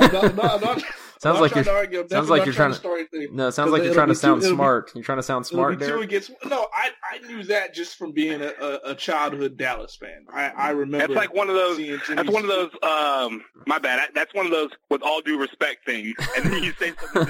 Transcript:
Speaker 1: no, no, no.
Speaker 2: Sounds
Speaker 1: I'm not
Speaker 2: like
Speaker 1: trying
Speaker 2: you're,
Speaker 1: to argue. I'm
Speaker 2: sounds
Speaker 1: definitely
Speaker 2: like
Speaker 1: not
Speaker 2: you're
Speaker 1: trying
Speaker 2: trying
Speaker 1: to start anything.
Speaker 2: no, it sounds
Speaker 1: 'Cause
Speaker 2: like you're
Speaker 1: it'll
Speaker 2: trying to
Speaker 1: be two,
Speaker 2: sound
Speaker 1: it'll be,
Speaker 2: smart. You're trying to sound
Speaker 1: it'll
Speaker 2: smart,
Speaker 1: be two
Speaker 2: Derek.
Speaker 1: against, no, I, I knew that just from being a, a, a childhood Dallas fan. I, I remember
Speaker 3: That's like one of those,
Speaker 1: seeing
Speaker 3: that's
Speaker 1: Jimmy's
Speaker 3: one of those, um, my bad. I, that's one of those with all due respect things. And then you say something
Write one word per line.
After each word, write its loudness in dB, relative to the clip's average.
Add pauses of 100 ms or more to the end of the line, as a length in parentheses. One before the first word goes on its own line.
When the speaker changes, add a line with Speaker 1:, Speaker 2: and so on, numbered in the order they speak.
Speaker 1:
no, 4
no, 2
no. 0 (440)
Speaker 2:
Sounds 4
Speaker 1:
I'm 4
not -
Speaker 2:
like 6
Speaker 1:
trying 2
Speaker 2:
you're, 2
Speaker 1:
to 4
argue. -2
I'm -4
Speaker 2:
sounds -20
Speaker 1:
definitely 0
Speaker 2:
like 8
Speaker 1:
not 4
Speaker 2:
you're 0
Speaker 1:
trying -2
Speaker 2:
trying 4
Speaker 1:
to -6
start -4 (140)
anything. -8
Speaker 2:
no, 0
it 0
sounds 0
Speaker 1:
'Cause 4
Speaker 2:
like 4
you're 2
Speaker 1:
it'll 4
Speaker 2:
trying 6
to 4
Speaker 1:
be 4
two, -8
Speaker 2:
sound 6
Speaker 1:
it'll 4
be, 4
Speaker 2:
smart. 2
You're -10
trying -2
to -4
sound -2
Speaker 1:
it'll -8
Speaker 2:
smart, 2
Speaker 1:
be -2
two -2
Speaker 2:
Derek. -2
Speaker 1:
against, -4 (140)
no, -2
I, -2 (220)
I -16
knew -12
that -2
just -10
from -10
being 0
a, -6
a, -4 (120)
a -6
childhood -2
Dallas -4
fan. -18
I, -2
I -2
remember 0
Speaker 3:
That's 0
like -2
one 0
of 0
those, 2
Speaker 1:
seeing -6
Speaker 3:
that's -8
Speaker 1:
Jimmy's -2
Speaker 3:
one 0
of -2
those, 0 (120)
um, 0 (240)
my 0
bad. 0
I, 2 (100)
that's -2
one 0
of 0
those 0 (200)
with 0
all 0
due -2
respect -4
things. -4 (240)
And -2
then -2
you -2
say -4
something 0